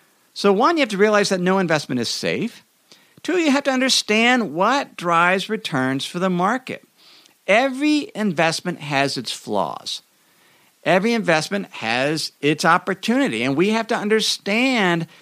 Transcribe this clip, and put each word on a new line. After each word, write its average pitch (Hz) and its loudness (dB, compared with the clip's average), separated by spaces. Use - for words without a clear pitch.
So 196 2
one, 294 2
you 302 2
have 254 0
to 202 -4
realize 208 4
that 190 -2
no 185 2
investment 160 0
is 113 -4
safe. 101 -6
Two, 359 -2
you 320 2
have 269 2
to 277 0
understand 240 2
what 226 0
drives 175 2
returns 135 -4
for - -8
the 190 0
market. 190 -2
Every 269 2
investment 170 -2
has 139 -2
its 117 -8
flaws. - -6
Every 190 2
investment 160 -2
has 131 -4
its 147 0
opportunity, 185 2
and 135 0
we 185 4
have 220 -2
to 233 0
understand 208 0